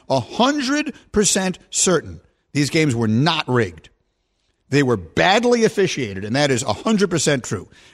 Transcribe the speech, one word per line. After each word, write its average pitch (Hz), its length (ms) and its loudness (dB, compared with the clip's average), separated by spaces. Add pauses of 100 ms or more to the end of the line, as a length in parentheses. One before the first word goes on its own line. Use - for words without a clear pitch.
a 131 120 2
hundred 285 760 -2 (160)
percent 190 480 0 (100)
certain 113 520 -2 (320)
these 139 180 0
games 156 240 2
were 117 140 0
not 151 400 0
rigged. 104 420 -2 (800)
They 143 120 4
were 123 140 2
badly 214 680 0
officiated, 120 600 -2
and 110 120 -4
that 143 140 2
is 123 120 0
a 110 100 -2
hundred 202 380 0
percent 147 320 0
true. 92 260 -8 (260)